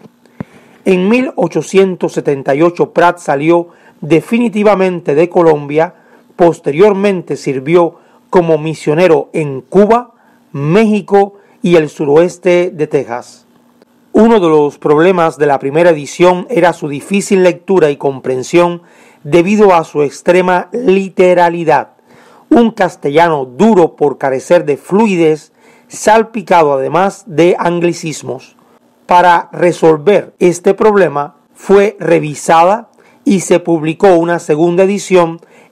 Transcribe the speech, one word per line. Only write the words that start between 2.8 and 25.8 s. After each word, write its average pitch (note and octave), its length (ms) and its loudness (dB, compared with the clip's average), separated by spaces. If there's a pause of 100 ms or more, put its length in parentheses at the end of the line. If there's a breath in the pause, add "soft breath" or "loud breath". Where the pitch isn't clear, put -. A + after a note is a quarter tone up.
Pratt F3 280 0
salió E3 480 -2 (340 soft breath)
definitivamente F#3+ 1120 -2
de E3+ 160 0
Colombia. D#3 640 0 (420 soft breath)
Posteriormente F3 1000 0
sirvió D#3+ 580 -2 (340 soft breath)
como E3 300 0
misionero D#3 760 0
en C#3+ 300 -6
Cuba, A3 500 0 (400 soft breath)
México G3+ 840 0 (280 soft breath)
y E3+ 140 2
el D3+ 120 2
suroeste F3 800 0
de D3+ 160 -8
Texas. A#2+ 600 -8 (680)
Uno A3+ 260 4
de E3+ 80 0
los D3 300 0
problemas E3 600 0
de D3 80 -6
la C#3 120 0
primera D#3 320 0
edición E3+ 600 0
era E3+ 220 0
su D#3 160 -10
difícil F#3 540 -2
lectura E3+ 480 0
y C#3 60 -4
comprensión C#3+ 840 -2 (400 soft breath)
debido F3+ 520 2
a D#3+ 100 0
su D3 180 -4
extrema F3+ 720 -2
literalidad, F3 1200 0 (580 soft breath)
un A#3 220 2
castellano D#3 760 -2
duro E3+ 500 2
por C#3+ 220 -2
carecer C#3+ 480 0
de C#3+ 100 -2
fluidez, E3+ 760 -2 (360 soft breath)